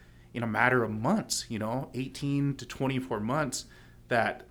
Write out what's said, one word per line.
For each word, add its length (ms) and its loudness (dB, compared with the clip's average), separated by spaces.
in 100 -4
a 40 -2
matter 360 6
of 80 0
months, 580 0
you 120 -4
know, 340 -4
eighteen 640 -2
to 100 -14
twenty-four 540 -2
months 460 -2
that 420 2